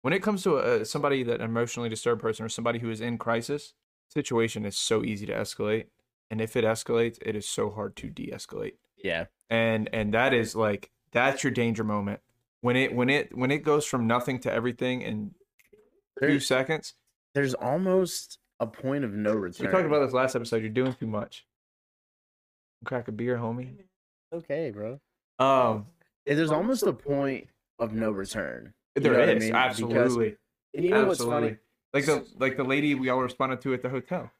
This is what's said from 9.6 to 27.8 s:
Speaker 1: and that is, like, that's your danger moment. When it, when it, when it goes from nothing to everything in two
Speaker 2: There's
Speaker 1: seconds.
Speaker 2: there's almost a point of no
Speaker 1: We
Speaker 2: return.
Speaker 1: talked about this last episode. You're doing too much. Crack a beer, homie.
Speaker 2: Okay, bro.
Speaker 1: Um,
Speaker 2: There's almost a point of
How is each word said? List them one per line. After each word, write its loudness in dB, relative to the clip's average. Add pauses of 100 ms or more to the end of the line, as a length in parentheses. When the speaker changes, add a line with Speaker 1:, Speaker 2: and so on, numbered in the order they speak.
Speaker 1:
and 0
that 4
is, 0
like, -2 (200)
that's 2
your 2
danger 0
moment. -2 (420)
When 2
it, 2
when 2
it, 0
when 0
it 2
goes 2
from 0
nothing 2
to -2
everything -2
in -6 (880)
two 4
Speaker 2:
There's 2
Speaker 1:
seconds. 0 (400)
Speaker 2:
there's 2
almost 0 (200)
a 0
point -4
of -4
no 0
Speaker 1:
We 2
Speaker 2:
return. -4
Speaker 1:
talked 4
about 4
this -4
last 2
episode. 0
You're -6
doing 0
too -6
much. -8 (1400)
Crack -6
a -8
beer, -2
homie. -8 (580)
Speaker 2:
Okay, -6
bro. -10 (400)
Speaker 1:
Um, 4 (380)
Speaker 2:
There's 2
almost 0
a 2
point -4 (320)
of -2